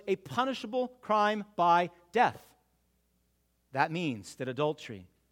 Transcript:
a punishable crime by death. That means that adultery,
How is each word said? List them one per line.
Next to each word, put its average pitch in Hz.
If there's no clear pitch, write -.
a 190
punishable 254
crime 214
by 175
death. 214
That 151
means 147
that 127
adultery, 127